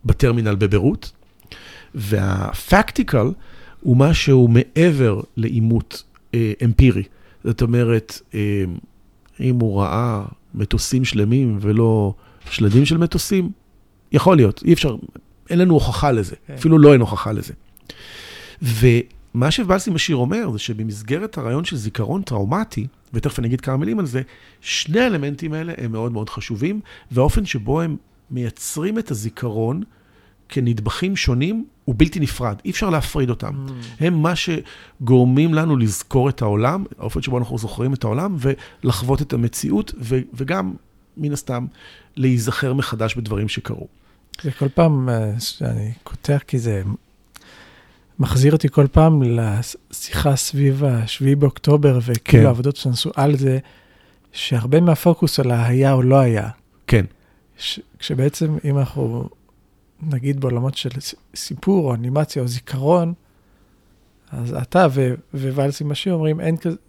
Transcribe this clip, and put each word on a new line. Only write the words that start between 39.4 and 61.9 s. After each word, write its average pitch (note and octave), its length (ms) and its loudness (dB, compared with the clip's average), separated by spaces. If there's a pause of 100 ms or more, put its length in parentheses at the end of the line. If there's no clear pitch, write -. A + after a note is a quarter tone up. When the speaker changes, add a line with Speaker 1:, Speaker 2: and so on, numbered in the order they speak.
Speaker 1:
ו-, B2+ 220 -2 (140)
וגם, F3 400 -4 (420)
מן D3 160 -4
הסתם, B2 340 -6 (500)
להיזכר B2+ 580 0
מחדש A2+ 420 -4
בדברים G#2+ 320 -4
שקרו. - 380 -10 (560)
Speaker 2:
זה D3 80 -4
כל C#3 180 -2
פעם, C#3+ 400 2
אה, A2 300 -2
שאני A2+ 540 -6 (100)
קוטע, - 360 -2
כי - 200 -4
זה A2 240 -2 (1400)
מחזיר C3+ 340 2
אותי D#3 160 2
כל C#3+ 240 4
פעם D#3 300 4
לשיחה A#2 1120 -2
סביב C#3 480 0
השביעי C3 500 0
באוקטובר, C#3+ 680 4
וכאילו A#2+ 400 6
Speaker 1:
כן. - 40 8
Speaker 2:
העבודות B2+ 300 0
שנעשו - 400 -4
על C#3+ 200 2
זה, C3 220 0 (720)
שהרבה B2+ 480 2
מהפוקוס E3+ 600 2
על B2+ 100 0
ההיה B2 420 4
או C3 100 4
לא C3 160 6
היה. A2 300 2 (380)
Speaker 1:
כן. G#2 180 4 (540)
Speaker 2:
ש-, - 220 -10 (180)
כשבעצם, D3 640 -2
אם C#3+ 140 0
אנחנו... B2 500 -4 (760)
נגיד, C#3 380 -4
בעולמות B2+ 340 -2
של B2+ 260 -8
ס-, - 140 -12 (200)
סיפור, F3 540 -2
או B2 60 0